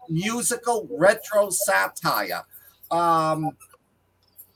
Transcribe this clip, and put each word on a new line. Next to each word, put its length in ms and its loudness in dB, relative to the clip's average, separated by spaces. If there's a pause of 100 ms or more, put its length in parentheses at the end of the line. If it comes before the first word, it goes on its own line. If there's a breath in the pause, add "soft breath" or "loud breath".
musical 800 -2
retro 600 2
satire. 920 -2 (480 loud breath)
Um, 640 0 (1000)